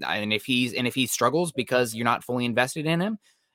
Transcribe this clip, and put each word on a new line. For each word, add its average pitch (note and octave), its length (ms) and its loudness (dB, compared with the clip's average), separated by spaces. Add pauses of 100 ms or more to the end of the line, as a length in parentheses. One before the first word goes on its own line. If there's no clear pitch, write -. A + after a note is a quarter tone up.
I, E2 120 0
and G#2+ 140 -2
if G#2+ 120 0
he's, B2 280 0
and B2 140 -2
if A#2 80 -2
he B2+ 140 0
struggles D3+ 420 2
because B2 460 0
you're A#2 80 -2
not A#2 180 2
fully B2 220 -2
invested B2 420 0
in E3 140 0
him G#3+ 180 -2 (360)